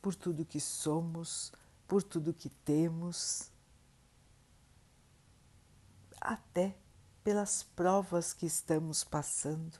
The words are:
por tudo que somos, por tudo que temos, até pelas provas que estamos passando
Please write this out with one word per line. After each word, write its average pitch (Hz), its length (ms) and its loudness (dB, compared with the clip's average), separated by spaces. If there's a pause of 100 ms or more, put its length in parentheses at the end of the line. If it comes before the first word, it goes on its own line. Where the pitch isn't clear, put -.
por 196 140 -2
tudo 165 300 -2
que 147 160 -6
somos, 165 880 -2 (380)
por 196 140 4
tudo 160 320 -2
que - 160 -10
temos, 165 1000 0 (2750)
até 196 560 -2 (480)
pelas 208 380 2
provas 180 720 2
que - 140 -4
estamos 160 560 0
passando 156 760 -4